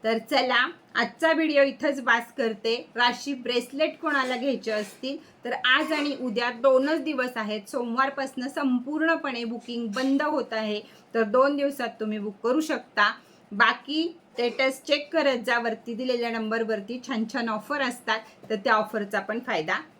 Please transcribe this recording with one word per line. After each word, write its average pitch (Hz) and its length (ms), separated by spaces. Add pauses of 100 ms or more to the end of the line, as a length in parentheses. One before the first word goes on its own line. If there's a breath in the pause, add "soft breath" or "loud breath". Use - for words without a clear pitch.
तर 226 140
चला, 254 500 (260)
आजचा 320 380
व्हिडिओ 302 300
इथंच 277 400
बास 240 360
करते. 226 560
राशी 240 400
ब्रेसलेट 247 640
कोणाला 262 380
घ्यायचे 233 340
असतील 214 760
तर 247 80
आज 277 400
आणि 285 280
उद्या 240 300
दोनच 269 520
दिवस 254 340
आहेत, 214 340
सोमवारपासनं 262 800
संपूर्णपणे 277 960
बुकिंग 233 440
बंद 269 340
होत 302 300
आहे, 214 280 (340 loud breath)
तर 226 80
दोन 254 340
दिवसात 277 320 (120)
तुम्ही 214 180
बुक 202 240
करू 262 180
शकता. 233 520 (400 loud breath)
बाकी 247 680 (140)
स्टेटस 262 500
चेक 294 300
करत 277 340
जा, 240 120
वरती 226 360
दिलेल्या 240 360
नंबरवरती 220 760
छान 226 260
छान 233 160
ऑफर 226 320
असतात, 240 380 (320 loud breath)
तर 220 40
त्या 220 200
ऑफरचा 214 460
पण 214 260
फायदा 185 280 (260)